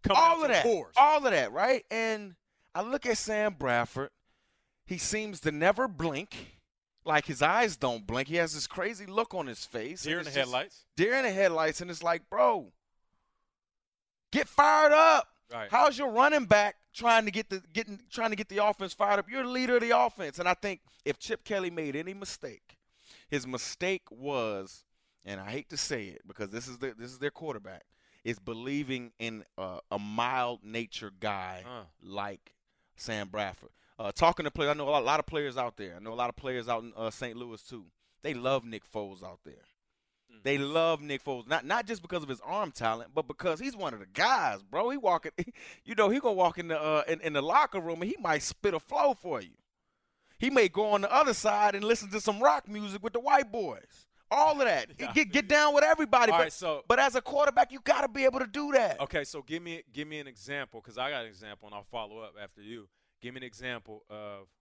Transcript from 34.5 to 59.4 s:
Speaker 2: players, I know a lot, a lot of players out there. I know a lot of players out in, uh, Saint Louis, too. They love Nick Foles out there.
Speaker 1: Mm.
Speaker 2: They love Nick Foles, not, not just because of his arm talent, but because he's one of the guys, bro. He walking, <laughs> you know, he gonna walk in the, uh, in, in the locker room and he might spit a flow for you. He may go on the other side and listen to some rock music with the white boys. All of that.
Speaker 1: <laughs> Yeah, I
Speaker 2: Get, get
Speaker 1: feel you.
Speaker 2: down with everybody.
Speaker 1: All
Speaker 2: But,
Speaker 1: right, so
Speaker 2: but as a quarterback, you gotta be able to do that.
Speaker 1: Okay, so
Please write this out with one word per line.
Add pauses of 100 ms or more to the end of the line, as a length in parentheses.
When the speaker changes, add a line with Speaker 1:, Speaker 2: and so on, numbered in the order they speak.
Speaker 2:
players,
I
know
a
lot,
a
lot
of
players
out
there.
I
know
a
lot
of
players
out
in,
uh,
Saint
Louis,
too. (360)
They
love
Nick (100)
Foles
out
there. (800)
Speaker 1:
Mm.
Speaker 2:
They
love
Nick
Foles,
not,
not
just
because
of
his
arm
talent,
but
because
he's
one
of
the
guys,
bro.
He
walking, (260)
<laughs>
you
know,
he
gonna
walk
in
the,
uh,
in,
in
the
locker
room
and
he
might
spit
a
flow
for
you. (840)
He
may
go
on
the
other
side
and
listen
to
some
rock
music
with
the
white
boys. (240)
All
of
that.
Speaker 1:
<laughs>
Yeah,
I
Speaker 2:
Get,
get
Speaker 1:
feel
you.
Speaker 2:
down
with
everybody.
Speaker 1:
All
Speaker 2:
But,
Speaker 1:
right,
so
Speaker 2:
but
as
a
quarterback,
you
gotta
be
able
to
do
that.
Speaker 1:
Okay,
so